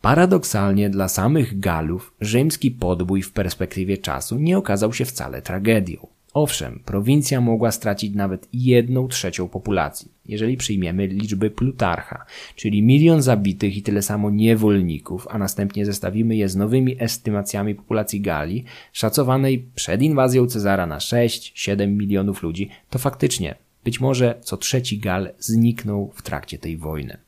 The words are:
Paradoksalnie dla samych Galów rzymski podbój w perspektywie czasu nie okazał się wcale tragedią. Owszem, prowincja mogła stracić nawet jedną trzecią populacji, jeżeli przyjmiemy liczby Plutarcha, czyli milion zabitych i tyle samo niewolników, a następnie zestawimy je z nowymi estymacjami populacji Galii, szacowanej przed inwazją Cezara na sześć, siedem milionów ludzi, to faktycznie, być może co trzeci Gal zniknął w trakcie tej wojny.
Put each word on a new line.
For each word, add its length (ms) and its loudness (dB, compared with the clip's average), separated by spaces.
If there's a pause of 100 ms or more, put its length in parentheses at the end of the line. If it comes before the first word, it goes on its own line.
Paradoksalnie 880 4
dla 180 0
samych 520 0
Galów 600 -2
rzymski 500 0
podbój 520 0
w 100 -12
perspektywie 680 -2
czasu 400 -6
nie 200 2
okazał 340 0
się 120 -2
wcale 380 -10
tragedią. 640 0 (280)
Owszem, 500 -2
prowincja 560 2
mogła 300 2
stracić 440 -4
nawet 380 -2
jedną 560 2
trzecią 400 -4
populacji, 600 -4 (180)
jeżeli 300 -2
przyjmiemy 500 -2
liczby 440 -2
Plutarcha, 760 -2 (320)
czyli 260 0
milion 400 8
zabitych 540 2
i 60 -8
tyle 200 0
samo 280 -2
niewolników, 1000 2
a 80 -6
następnie 480 -2
zestawimy 500 -2
je 120 2
z 80 -2
nowymi 420 2
estymacjami 760 -4
populacji 460 -4
Galii, 440 -4 (280)
szacowanej 720 0 (100)
przed 280 -2
inwazją 440 4
Cezara 400 0
na 140 -6
sześć, 540 0
siedem 420 0
milionów 460 0
ludzi, 260 -6 (220)
to 80 -4
faktycznie, 560 -2 (300)
być 160 -2
może 400 2
co 160 -10
trzeci 420 -2
Gal 400 -2
zniknął 760 0
w 80 -20
trakcie 360 -10
tej 180 -8
wojny. 400 -8 (120)